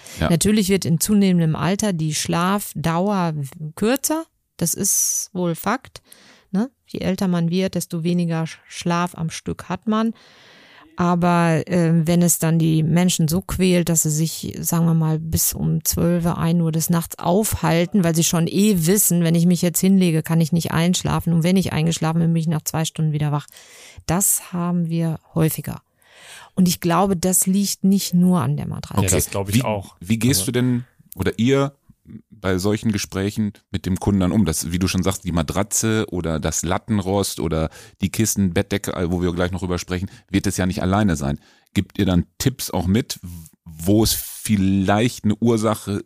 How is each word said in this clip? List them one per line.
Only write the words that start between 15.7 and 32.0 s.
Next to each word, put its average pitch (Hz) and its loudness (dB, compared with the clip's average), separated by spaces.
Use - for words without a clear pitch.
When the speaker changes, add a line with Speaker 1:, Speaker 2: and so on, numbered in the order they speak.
Speaker 2:
zwölf, 170 0
ein 170 0
Uhr 160 0
des 160 -2
Nachts 170 -2
aufhalten, 175 0
weil 165 2
sie 165 2
schon 170 0
eh 190 2
wissen, 175 2
„Wenn 165 2
ich 170 4
mich 175 4
jetzt 175 0
hinlege, 185 4
kann 165 2
ich 160 0
nicht 170 0
einschlafen. 165 0
Und 160 2
wenn 185 4
ich 180 2
eingeschlafen 160 0
bin, 165 2
bin 165 0
ich 156 -4
nach 156 -2
zwei 160 -4
Stunden 156 -2
wieder 147 0
wach.“ 147 -2
Das - -2
haben 175 -2
wir 165 -2
häufiger. 160 -2
Und 185 4
ich - -2
glaube, 180 2
das 180 0
liegt 196 0
nicht 190 2
nur 180 4
an 143 -2
der - -6
Matratze. - -4
Speaker 3:
Ja, 92 0
das 92 0
glaub 98 -4
ich 101 -2
Speaker 1:
Wie, 131 4
Speaker 3:
auch. 104 -4
Speaker 1:
wie 107 0
gehst 127 2
Speaker 3:
Also 135 -2
Speaker 1:
du - -
denn 123 0
oder 90 -2
ihr 139 2